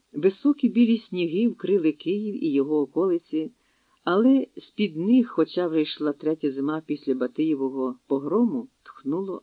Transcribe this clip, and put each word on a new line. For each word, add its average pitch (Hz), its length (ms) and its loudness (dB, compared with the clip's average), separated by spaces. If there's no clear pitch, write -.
Високі 196 560 0
білі 226 300 4
сніги 180 500 -2
вкрили 175 440 0
Київ 202 520 -4
і 156 80 0
його 143 280 0
околиці, 160 720 -2
але 240 420 4
з-під 175 400 -4
них, 226 320 4
хоча 170 400 0
вже 160 140 2
йшла 151 300 -2
третя 151 400 -2
зима 147 340 -4
після 143 280 -2
Батиєвого 131 840 -2
погрому, 151 600 0
тхнуло 180 600 -8